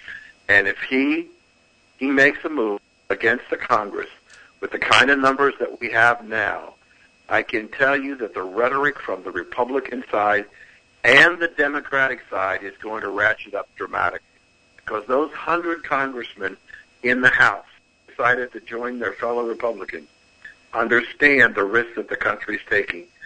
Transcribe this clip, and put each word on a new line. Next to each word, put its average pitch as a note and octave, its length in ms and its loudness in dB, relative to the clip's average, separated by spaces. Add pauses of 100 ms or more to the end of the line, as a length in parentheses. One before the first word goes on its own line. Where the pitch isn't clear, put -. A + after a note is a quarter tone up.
(480)
And G2+ 180 2
if G2+ 100 -2 (140)
he, D3 380 0 (720)
he C3+ 120 -2
makes C#3 340 4
a E3+ 40 -4
move A2 320 -2 (300)
against B2 380 0
the - 80 -4
Congress G#2 520 -2 (520)
with G2 120 -6
the G2+ 80 -6
kind A#2 280 6
of C#3 120 4
numbers C3+ 400 4
that - 200 -4
we A#2 100 -6
have A#2 360 4
now, G2 480 -4 (540)
I A2 140 2
can A2 260 -4
tell C#3 280 2
you C#3 200 -4
that A2+ 180 -6
the G2 80 -6
rhetoric B2+ 560 0
from F#2 240 -6
the F#2 80 -8
Republican B2 800 -4
side G#2 360 2 (580)
and D#3 340 8
the E3+ 80 -2
Democratic C#3 800 -2
side F#2+ 360 -2
is G2 160 -12
going G#2+ 220 -8
to G#2 80 -6
ratchet G#2 440 -2
up G2 220 -6
dramatically, F#2 500 -4 (500)
because G#2+ 300 -8
those C#3 240 -2
hundred E3+ 540 -4
congressmen B2 720 -6 (480)
in B2 160 2
the C3 80 6
House A2 380 2 (420)
decided B2 440 0
to A2 80 -12
join A#2+ 380 -8
their G#2+ 140 -4
fellow A#2+ 340 -4
Republicans G#2+ 640 -6 (640)
understand A#2+ 800 4
the G2+ 100 2
risks A#2 320 0
that G#2 140 -8
the A#2+ 60 -4
country's G#2 520 -4
taking, F#2 380 -2 (200)